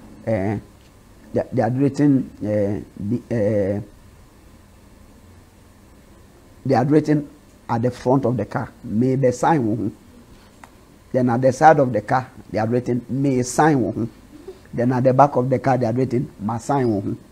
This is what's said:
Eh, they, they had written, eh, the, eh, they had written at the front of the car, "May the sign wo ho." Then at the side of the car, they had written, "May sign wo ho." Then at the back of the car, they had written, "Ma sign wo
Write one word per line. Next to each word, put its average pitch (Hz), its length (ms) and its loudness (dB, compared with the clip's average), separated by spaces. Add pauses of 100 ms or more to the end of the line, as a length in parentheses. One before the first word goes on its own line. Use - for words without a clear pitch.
(260)
Eh, 104 320 -2 (720)
they, 117 180 0
they 113 120 0
had 123 160 -2
written, 139 520 2 (140)
eh, 104 360 -2 (180)
the, 107 240 -4 (120)
eh, 104 460 0 (2750)
they 127 80 0
had 131 160 0
written 151 360 2 (400)
at 117 140 -2
the 123 100 0
front 127 360 0
of 123 100 0
the 101 80 -4
car, 113 260 -8 (140)
"May 123 300 0
the 127 180 2
sign 147 340 0
wo 104 100 0
ho." 104 140 -4 (1200)
Then 123 180 2
at 120 100 0
the 131 120 4
side 156 280 6
of 127 120 2
the 107 100 -2
car, 127 260 -4 (220)
they 90 80 -4
had 113 120 0
written, 123 380 -2
"May 131 340 0
sign 151 380 2
wo 92 120 -2
ho." 110 160 -4 (640)
Then 123 180 0
at 127 120 0
the 127 100 4
back 139 220 4
of 127 120 0
the 127 100 0
car, 131 200 0
they 120 80 0
had 117 100 -2
written, 127 420 -2
"Ma 113 200 -6
sign 135 280 -2
wo 104 140 0 (320)